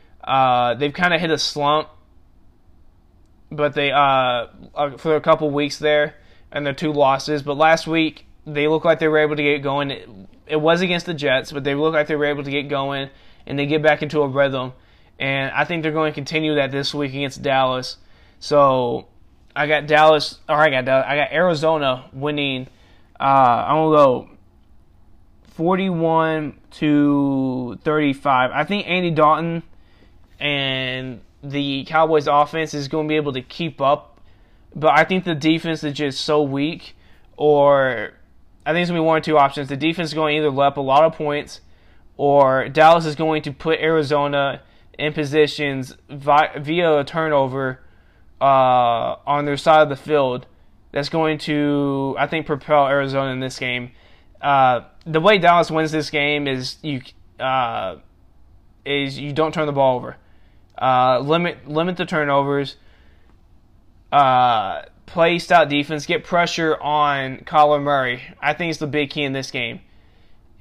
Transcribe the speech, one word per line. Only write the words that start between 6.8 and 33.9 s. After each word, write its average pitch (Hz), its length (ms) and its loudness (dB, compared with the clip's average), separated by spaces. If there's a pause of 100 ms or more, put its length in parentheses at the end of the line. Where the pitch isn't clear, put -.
losses. 143 480 0
But 139 160 -6
last 160 300 4
week, 160 400 -2 (180)
they 147 220 -2
looked 156 180 0
like 165 140 4
they 165 80 0
were 156 100 2
able 151 180 2
to 147 60 -4
get 147 220 0
going. 143 260 -4
It, - 180 -12 (380)
it 156 160 -2
was 165 200 2
against 175 260 -2
the 175 80 -6
Jets, 135 360 -2
but 139 120 -8
they 139 100 -2
looked 156 220 0
like 151 100 0
they 156 100 -4
were 147 100 -2
able 147 180 -4
to 139 80 -10
get 147 180 -6
going, 139 400 -6 (380)
and 139 100 -6
they 143 80 -2
get 151 160 0
back 151 220 2
into 151 180 -2
a 143 60 0
rhythm. 131 460 -2 (440)
And 135 340 -4
I 147 140 -2
think 165 160 -6
they're 156 100 -2
going 156 200 -2
to 151 40 -10
continue 156 400 -4
that 139 140 0
this 135 240 -6
week 147 160 -4
against 135 320 -8
Dallas. 131 560 -2 (420)
So 131 680 2 (480)
I 143 100 -2
got 147 220 0
Dallas, 151 500 4 (100)
or 151 100 0
I 151 120 6
got 131 160 -2
Dallas, 131 240 2
I 143 60 -2
got 147 160 -2
Arizona 151 800 0
winning. 139 540 -4 (520)
Uh, 135 480 4
I'm 147 100 2
gonna 156 180 4
go 135 340 4 (1300)
forty-one 165 1040 -2 (140)
to 139 1080 0
thirty-five. 139 680 0
I 147 100 0
think 202 240 -4
Andy 180 220 -2
Dalton 156 540 2 (760)
and 131 800 -4 (200)
the 139 440 -6
Cowboys 160 420 0
offense 151 480 0
is 143 120 -6
gonna 156 200 -4
be 156 80 -2
able 147 180 -2
to 127 80 -8
keep 151 400 -10
up, 139 400 -2 (540)